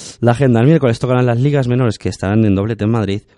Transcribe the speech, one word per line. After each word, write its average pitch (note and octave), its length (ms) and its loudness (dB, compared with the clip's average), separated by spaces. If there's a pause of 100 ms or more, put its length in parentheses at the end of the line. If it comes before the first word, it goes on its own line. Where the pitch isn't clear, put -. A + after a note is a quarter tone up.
(200)
La A#2 120 2
agenda, A#2+ 280 2
el A#2+ 60 4
miércoles C3+ 340 2
tocarán B2+ 260 0
las A#2+ 140 0
ligas C#3 260 0
menores B2 320 -2
que - 100 -8
estarán G2 360 0
en G#2 100 2
doblete G#2 300 -2
en G#2+ 60 0
Madrid, G#2 320 -2 (160)